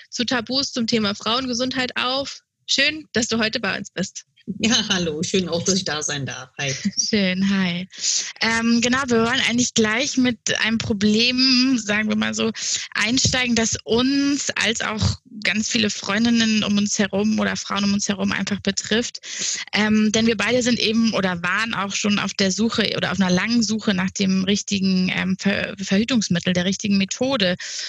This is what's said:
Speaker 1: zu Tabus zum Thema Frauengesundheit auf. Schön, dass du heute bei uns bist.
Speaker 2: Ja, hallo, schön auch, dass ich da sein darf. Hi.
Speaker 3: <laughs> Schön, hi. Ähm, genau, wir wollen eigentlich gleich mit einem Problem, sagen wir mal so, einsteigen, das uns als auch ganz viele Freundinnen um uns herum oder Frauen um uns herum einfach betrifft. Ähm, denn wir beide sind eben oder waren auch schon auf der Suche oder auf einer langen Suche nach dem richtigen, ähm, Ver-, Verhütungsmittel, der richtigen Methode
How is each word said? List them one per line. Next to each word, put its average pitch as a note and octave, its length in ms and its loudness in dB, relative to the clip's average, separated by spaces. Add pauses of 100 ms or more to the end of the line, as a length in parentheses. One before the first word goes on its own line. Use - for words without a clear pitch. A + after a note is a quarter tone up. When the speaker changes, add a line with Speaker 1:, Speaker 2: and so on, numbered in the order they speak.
(120)
Speaker 1:
zu A#3+ 140 -2
Tabus B3 480 -2
zum A#3 120 -2
Thema G#3+ 300 0
Frauengesundheit B3+ 800 -2
auf. B3+ 480 -2 (240)
Schön, D4+ 460 0
dass A3+ 140 2
du A3+ 120 -2
heute A3 200 0
bei G3+ 160 -2
uns - 140 -8
bist. - 360 -8 (360)
Speaker 2:
Ja, A3+ 280 2
hallo, E3+ 320 -2
schön F#3 260 0
auch, E3+ 160 -2
dass F#3+ 120 2
ich F#3 100 -2
da D3+ 160 -4
sein D3 240 -6
darf. B2+ 320 -12
Hi. C#3 160 -4 (120)
Speaker 3:
<laughs> G3 120 -2
Schön, F#3+ 540 2
hi. F#3 360 0 (540)
Ähm, A3+ 400 2
genau, B3 240 2
wir A#3 180 2
wollen A#3+ 240 0
eigentlich A#3+ 280 0
gleich A3+ 420 0
mit B3 220 2 (220)
einem A3 180 0
Problem, B3 960 2
sagen G#3 320 -2
wir G#3+ 60 0
mal A3 180 0
so, A3 180 0 (440)
einsteigen, B3 580 2
das A3+ 300 2
uns C#4 720 2
als G#3 260 0
auch - 380 0 (240)
ganz G#3+ 260 0
viele G#3+ 220 2
Freundinnen A3 720 2
um G3+ 160 2
uns G3+ 180 0
herum G#3+ 400 0
oder G3 200 0
Frauen G3+ 260 -2
um G3+ 100 2
uns G3+ 140 0
herum G3 240 -2
einfach G3 300 -2
betrifft. - 580 -2 (520)
Ähm, G#3+ 420 4
denn A3+ 120 2
wir A3+ 120 2
beide A#3 260 2
sind A#3+ 160 2
eben A3+ 340 2
oder F#3 300 0
waren G#3 320 -2
auch G3 180 -4
schon G#3 240 0
auf G3 160 -2
der F#3+ 180 0
Suche G#3 460 0
oder - 140 -2
auf F#3 80 -2
einer F#3 100 2
langen G#3+ 320 2
Suche G#3+ 320 0
nach F#3 160 0
dem F#3+ 360 0
richtigen, F#3+ 720 0
ähm, F#3 240 0
Ver-, F#3+ 380 -2
Verhütungsmittel, G3 760 0
der F3+ 120 0
richtigen G3+ 320 0
Methode G3 580 0 (340)